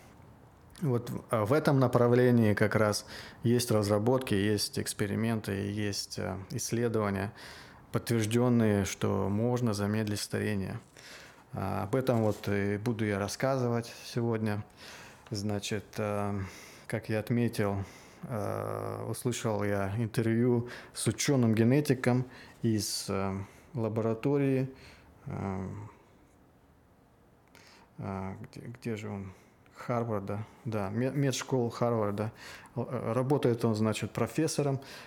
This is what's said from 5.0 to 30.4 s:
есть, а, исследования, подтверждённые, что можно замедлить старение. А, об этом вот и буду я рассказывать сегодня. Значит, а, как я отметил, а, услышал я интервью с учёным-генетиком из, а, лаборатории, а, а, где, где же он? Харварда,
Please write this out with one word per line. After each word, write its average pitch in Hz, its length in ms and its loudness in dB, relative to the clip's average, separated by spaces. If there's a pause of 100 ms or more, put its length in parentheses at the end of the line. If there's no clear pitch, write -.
есть, 101 680 -4
а, 95 200 -4 (120)
исследования, 110 840 0 (580)
подтверждённые, 113 920 2
что 98 460 -2
можно 117 420 0
замедлить 104 480 0
старение. 104 580 -2 (760)
А, 98 300 -4
об 101 120 -2
этом 127 260 2
вот 104 260 0
и 101 280 0
буду 107 300 -2
я 104 120 0
рассказывать 120 720 0 (140)
сегодня. 110 580 -2 (680)
Значит, 104 560 -4 (100)
а, 104 420 -2 (480)
как - 220 -4
я 110 120 0
отметил, 113 560 0 (480)
а, 107 840 -6
услышал 110 560 -2
я 101 320 0
интервью 117 720 2 (240)
с - 140 -4
учёным-генетиком 123 1200 4 (340)
из, 110 480 0
а, 98 260 -2 (400)
лаборатории, 127 920 0 (580)
а, 95 420 -6 (2250)
а, 95 420 -6
где, - 200 -16
где 117 360 -8
же 107 140 -10
он? 98 220 -8 (440)
Харварда, 110 680 -2 (200)